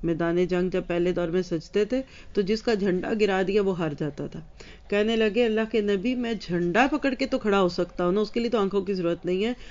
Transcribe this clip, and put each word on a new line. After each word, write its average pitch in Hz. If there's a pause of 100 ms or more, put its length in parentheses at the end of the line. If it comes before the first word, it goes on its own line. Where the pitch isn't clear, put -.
मैदान 170
जंग 180
जब 180
पहले 175
दौर 170
में 185
सजते 180
थे, 254 (340)
तो 208
जिसका 214
झंडा 185
गिरा 196
दिया, 196
वो 196
हार 165
जाता 147
था। 160 (400)
कहने 214
लगे, 220
"अल्लाह 220
के 220
नबी, 202
मैं 233
झंडा 175
पकड़ 269
के 269
तो 254
खड़ा 202
हो 185
सकता 180
हूँ 175
ना, 208
उसके 214
लिए 233
तो 233
आंखों 196
की 190
ज़रूरत 170
नहीं 185
है। 240 (160)